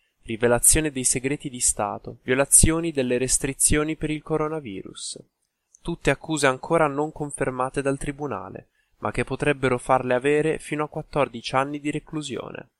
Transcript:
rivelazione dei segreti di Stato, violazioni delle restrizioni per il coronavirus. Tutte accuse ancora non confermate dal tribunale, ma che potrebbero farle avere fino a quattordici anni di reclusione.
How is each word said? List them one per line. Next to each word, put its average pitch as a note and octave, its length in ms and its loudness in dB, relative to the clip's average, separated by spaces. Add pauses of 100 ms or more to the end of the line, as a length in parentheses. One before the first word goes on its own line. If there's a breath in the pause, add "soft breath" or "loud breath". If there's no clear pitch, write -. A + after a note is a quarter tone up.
(220)
rivelazione A#2+ 680 4
dei C3 140 -6
segreti C3+ 460 -2
di B2 100 -12
Stato, G#2+ 640 -2
violazioni D#3+ 680 4
delle B2+ 280 0
restrizioni D3 760 0
per D3+ 140 -6
il D3+ 140 -4
coronavirus. D3+ 1000 -6 (600)
Tutte - 260 -2
accuse C#3+ 380 0
ancora D#3 400 4
non D3 260 -2
confermate C3+ 680 -4
dal C#3 160 0
tribunale, C3 720 -8 (320)
ma A2 100 -2
che A#2+ 140 -2
potrebbero C3+ 520 0
farle B2+ 380 2
avere D3 440 2
fino D3+ 260 -4
a D3 40 -6
quattordici C3+ 680 -4
anni C#3+ 260 0
di D3 100 -4
reclusione. D3 880 -8